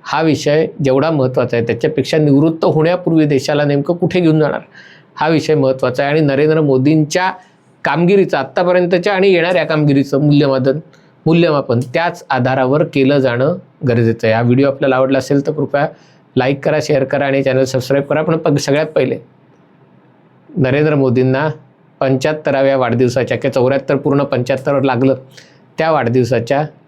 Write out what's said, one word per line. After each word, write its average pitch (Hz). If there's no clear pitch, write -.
हा 147
विषय 151
जेवढा 135
महत्त्वाचा 127
आहे 113
त्याच्यापेक्षा 135
निवृत्त 151
होण्यापूर्वी 165
देशाला 147
नेमकं 143
कुठे 180
घेऊन 160
जाणार 147
हा 151
विषय 156
महत्त्वाचा 131
आहे. 143
आणि 160
नरेंद्र 151
मोदींच्या 151
कामगिरीचं 170
आत्तापर्यंतच्या 180
आणि 190
येणाऱ्या 175
कामगिरीचं 143
मूल्यमापन, 143
मूल्यमापन 156
त्याच 170
आधारावर 131
केलं 139
जाणं 131
गरजेचं 117
आहे. 110
हा 113
व्हिडिओ 123
आपल्याला 139
आवडला 131
असेल 139
तर 151
कृपया 147
लाईक 135
करा, 151
शेअर 139
करा 143
आणि 135
चॅनल 131
सबस्क्राईब 131
करा. 151
पण 160
पग-, 156
सगळ्यात 147
पहिले 135
नरेंद्र 151
मोदींना 131
पंच्याहत्तराव्या 135
वाढदिवसाच्या 120
किंवा 131
चौऱ्याहत्तर 135
पूर्ण 139
पंच्याहत्तर 135
लागलं 131
त्या 160
वाढदिवसाच्या 127